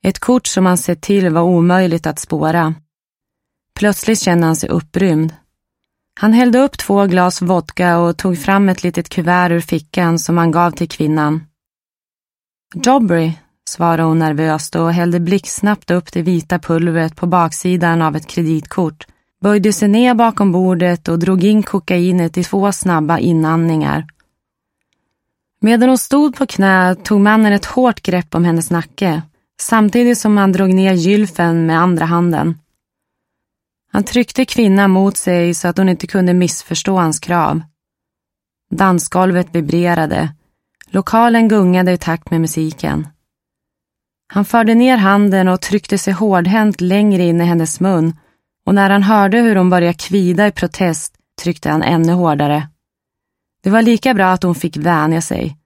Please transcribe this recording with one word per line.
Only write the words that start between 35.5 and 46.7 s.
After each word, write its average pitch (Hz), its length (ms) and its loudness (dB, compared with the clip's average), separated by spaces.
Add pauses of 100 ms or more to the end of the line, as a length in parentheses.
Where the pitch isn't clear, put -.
så 175 140 -4
att 175 100 -2
hon 190 100 2
inte 180 180 -2
kunde 180 280 0
missförstå 180 640 -2
hans 160 200 -2
krav. 165 420 -2 (1120)
Dansgolvet 180 840 -2
vibrerade. 160 800 -2 (520)
Lokalen 226 600 2
gungade 185 440 2
i 175 60 -2
takt 165 320 -6
med 165 100 0
musiken. 156 680 -6 (1200)
Han 202 120 0
förde 220 300 2
ner 247 220 4
handen 196 520 2
och 185 120 0
tryckte - 380 -4
sig - 140 -4
hårdhänt 196 680 0